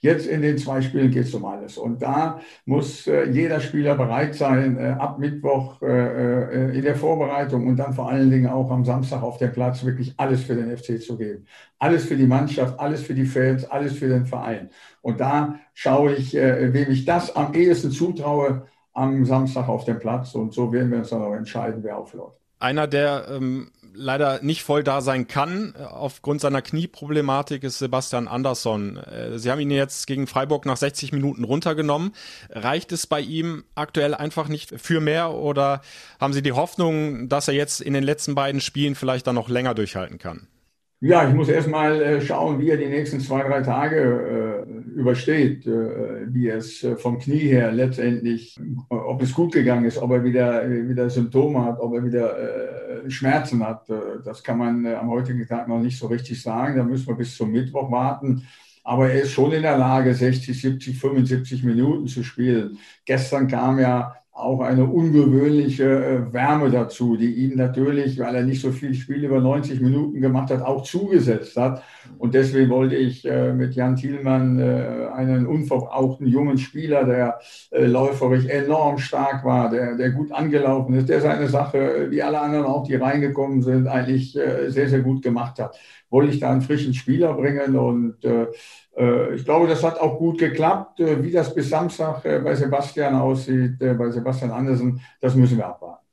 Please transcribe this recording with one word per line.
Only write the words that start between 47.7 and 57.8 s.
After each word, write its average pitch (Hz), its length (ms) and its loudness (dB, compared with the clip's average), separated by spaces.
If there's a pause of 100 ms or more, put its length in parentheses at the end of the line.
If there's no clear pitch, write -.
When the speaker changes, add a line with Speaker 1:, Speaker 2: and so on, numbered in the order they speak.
Speaker 1:
letztendlich, 120 840 -2 (320)
äh, 123 60 -4
ob 131 260 -4
es 131 140 0
gut 170 180 2
gegangen 120 320 4
ist, 117 140 0
ob 123 140 0
er 123 100 4
wieder, 120 400 2
äh, 123 260 -2
wieder 123 220 0
Symptome 127 540 2
hat, 117 160 -4
ob 120 140 -4
er 120 100 -2
wieder, 117 340 0
äh, 113 720 -8
Schmerzen 131 560 0
hat. 113 240 -8
Äh, 107 340 -6
das - 200 -14
kann 117 140 -2
man, 120 260 0
äh, 117 100 -2
am 113 160 -4
heutigen 123 340 -2
Tag 117 220 -6
noch 117 140 -2
nicht 120 180 -2
so 117 80 -8
richtig 120 340 -6
sagen. 127 360 -4
Da 123 80 2
müssen 131 240 -2
wir 113 80 -4
bis 117 200 -6
zum 107 140 -4
Mittwoch 127 400 -2